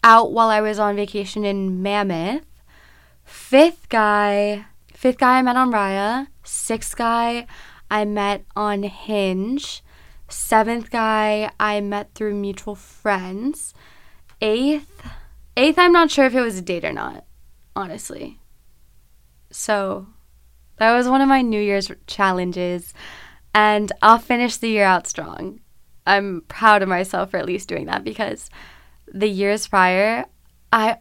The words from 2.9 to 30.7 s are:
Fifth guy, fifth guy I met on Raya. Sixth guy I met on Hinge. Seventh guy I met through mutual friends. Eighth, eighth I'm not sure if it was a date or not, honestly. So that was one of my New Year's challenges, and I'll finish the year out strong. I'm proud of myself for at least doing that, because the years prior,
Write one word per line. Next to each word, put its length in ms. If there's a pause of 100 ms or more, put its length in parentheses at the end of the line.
Fifth 640
guy, 800 (260)
fifth 280
guy 200
I 20
met 140
on 160
Raya. 560 (160)
Sixth 540
guy 500 (420)
I 140
met 400 (140)
on 260
Hinge. 960 (460)
Seventh 640
guy 580 (120)
I 180
met 340
through 220
mutual 400
friends. 960 (680)
Eighth, 600 (540)
eighth 240
I'm 140
not 180
sure 140
if 100
it 60
was 160
a 40
date 220
or 80
not, 320 (540)
honestly. 640 (1080)
So 580 (680)
that 180
was 140
one 140
of 80
my 120
New 200
Year's 280 (160)
challenges, 880 (640)
and 460
I'll 180
finish 380
the 100
year 160
out 240
strong. 540 (440)
I'm 440
proud 320
of 80
myself 420
for 60
at 80
least 240
doing 160
that, 180
because 460 (640)
the 140
years 400
prior, 580 (460)